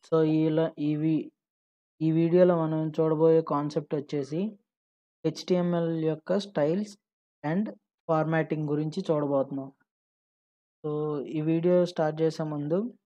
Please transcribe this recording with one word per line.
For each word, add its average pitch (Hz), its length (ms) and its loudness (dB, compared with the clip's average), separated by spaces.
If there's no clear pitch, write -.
So, - 120 -4
ఈల-, 160 440 2
ఈ 147 180 -2
వీ-, 156 320 0
ఈ 160 100 2
వీడియోలో 170 460 6
మనం 160 220 0
చూడబోయే 160 540 4
కాన్సెప్ట్ 147 500 -4
వచ్చేసి 147 460 -6
హెచ్టీఎంఎల్ 170 680 0
యొక్క 156 360 -2
స్టైల్స్ 196 540 -2
and 175 220 -2
ఫార్మాటింగ్ 156 580 0
గురించి 151 340 -4
చూడబోతున్నాం. 139 680 -2
So, 151 60 -4
ఈ 156 160 -4
వీడియో 165 420 2
స్టార్ట్ 156 320 -2
చేసే 160 280 0
ముందు 151 320 -4